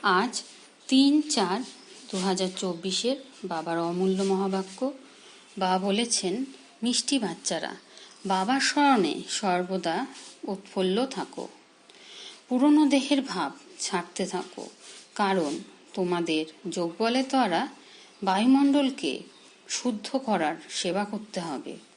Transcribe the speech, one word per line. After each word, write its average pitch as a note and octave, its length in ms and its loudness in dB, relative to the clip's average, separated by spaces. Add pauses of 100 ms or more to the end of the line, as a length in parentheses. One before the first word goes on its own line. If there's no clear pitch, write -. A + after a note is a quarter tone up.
আজ G3+ 400 2 (460)
তিন C#4 340 6
চার G#3 380 0 (500)
দু G3 80 -4
হাজার F#3 380 0
চব্বিশের F#3 600 -2 (280)
বাবার E3 340 -4
অমূল্য F#3 440 0
মহাবাক্য। F#3+ 720 0 (680)
বাবা F#3 200 2
বলেছেন, G3+ 680 0 (380)
"মিষ্টি B3 360 0
বাচ্চারা, F3 580 -4 (500)
বাবার F#3+ 340 2
স্মরণে B3+ 680 4
সর্বদা F3+ 760 -2 (400)
উৎফুল্ল F#3+ 600 0
থাকো। - 420 -8 (1000)
পুরনো D4 380 6
দেহের C4+ 360 2
ভাব - 300 -4 (280)
ছাড়তে F3 460 -4
থাকো, - 420 -8 (460)
কারণ F#3+ 440 0 (360)
তোমাদের E3+ 520 0 (240)
যোগ E3+ 280 -4
বলে A#3+ 240 0
দ্বারা B3 460 2 (540)
বায়ুমণ্ডলকে C4 1000 4 (460)
শুদ্ধ - 480 -4
করার F#3 400 0 (140)
সেবা F#3+ 340 -2
করতে G3+ 360 -8
হবে।" D3+ 360 -8 (200)